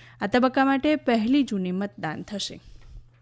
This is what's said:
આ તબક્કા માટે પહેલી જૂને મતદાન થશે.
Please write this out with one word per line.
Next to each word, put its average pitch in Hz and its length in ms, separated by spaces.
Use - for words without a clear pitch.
આ 208 60
તબક્કા 254 380
માટે 269 320
પહેલી 247 460
જૂને 190 300
મતદાન 185 500
થશે. 190 380